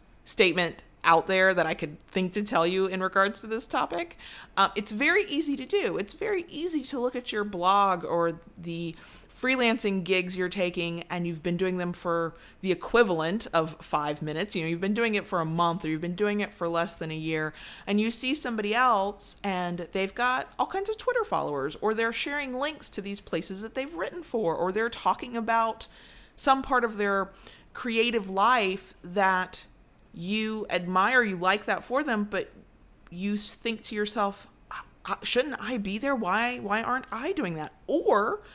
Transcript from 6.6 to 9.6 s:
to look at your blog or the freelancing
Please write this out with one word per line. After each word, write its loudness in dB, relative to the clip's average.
to -6
look -2
at -6
your 0
blog 2
or 0
the -6
freelancing 2